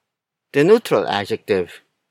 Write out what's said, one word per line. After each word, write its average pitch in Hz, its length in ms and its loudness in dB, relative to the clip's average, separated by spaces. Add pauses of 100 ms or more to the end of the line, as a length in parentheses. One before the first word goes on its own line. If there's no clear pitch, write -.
(520)
the 139 120 2
neutral 165 420 2
adjective. 98 800 -4 (240)